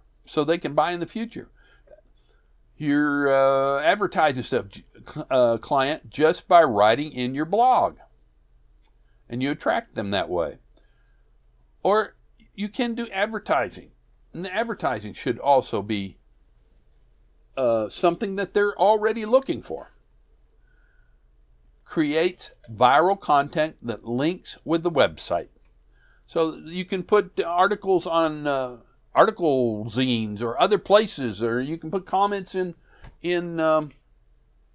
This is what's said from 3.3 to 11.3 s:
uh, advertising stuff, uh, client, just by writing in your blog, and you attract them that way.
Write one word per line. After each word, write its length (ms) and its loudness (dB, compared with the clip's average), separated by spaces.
uh, 500 2
advertising 600 0
stuff, 240 -2
uh, 280 4
client, 520 -2
just 380 0
by 140 8
writing 500 4
in 220 -4
your 100 -2
blog, 540 2
and 140 -6
you 80 -2
attract 440 -4
them 160 -6
that 180 -2
way. 300 -4